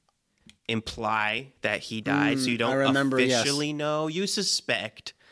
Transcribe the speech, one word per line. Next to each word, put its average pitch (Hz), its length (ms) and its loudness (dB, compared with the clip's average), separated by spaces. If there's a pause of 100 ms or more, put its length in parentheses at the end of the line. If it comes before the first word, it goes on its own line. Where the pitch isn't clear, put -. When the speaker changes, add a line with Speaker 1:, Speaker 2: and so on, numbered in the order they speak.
(680)
Speaker 1:
imply 110 920 -2
that 107 200 -2
he 110 200 -8
died, 101 380 0
so 131 80 0
Speaker 2:
Mm, 123 40 2
Speaker 1:
you 117 60 0
don't 117 140 2
Speaker 2:
I 135 40 0
remember, 135 440 2
yes. 127 220 4
Speaker 1:
officially 143 320 0
know. 151 340 -2
You 175 200 -2
suspect, 120 840 -2 (180)